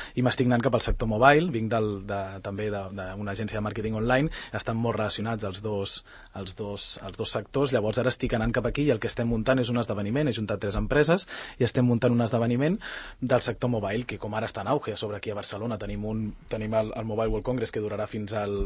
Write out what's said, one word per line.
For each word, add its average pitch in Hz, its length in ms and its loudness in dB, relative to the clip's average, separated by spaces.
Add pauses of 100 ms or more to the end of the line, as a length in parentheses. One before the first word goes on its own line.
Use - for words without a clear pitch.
(160)
i 123 100 4
m'estic 123 240 4
anant 120 140 6
cap 123 100 4
al 113 80 2
sector 113 240 0
mobile, 143 480 6
vinc 110 160 0
del, 104 380 0
de, 101 120 -2 (220)
també 101 320 -4
de, 98 80 -4 (140)
d'una 98 400 -6
agència 107 240 -4
de 107 80 -2
màrqueting 110 320 -2
online, 131 340 2 (160)
estan 113 320 -2
molt 113 160 0
relacionats 107 480 -2
els 95 160 -6
dos, 101 380 -4 (340)
els 95 240 -10
dos, 101 300 -6 (180)
els 113 160 -8
dos - 160 -2
sectors, 135 320 0
llavors 110 320 2
ara 123 80 2
estic 127 240 0
anant 113 160 2
cap 113 160 0
aquí 143 220 0
i - 20 6
el 113 80 4
que 117 80 -2
estem 117 240 -2
muntant 120 320 2
és 117 80 0
un 120 80 2
esdeveniment, 110 480 0
he 120 80 0
juntat 107 320 -2
tres 98 80 0
empreses 143 540 4 (320)
i 120 100 4
estem 123 160 4
muntant 120 320 4
un 117 80 4
esdeveniment 123 540 2 (400)
del 127 260 4
sector 123 240 0
mobile, 107 400 0
que 104 80 -8
com 107 160 -6
ara 110 160 -4
està 101 160 -6
en 123 80 2
auge, 110 240 -2
a - 0 -
sobre 101 240 -6
aquí 113 80 -6
a 104 80 -6
Barcelona 107 400 -4
tenim 104 260 -4
un, 110 220 -2 (240)
tenim 110 240 -2
el, 110 240 2
el 110 80 -4
Mobile 110 240 0
World 107 160 -2
Congress 127 240 -2
que 113 100 -4
durarà 104 300 -4
fins 104 240 -6
al, 104 200 -2 (120)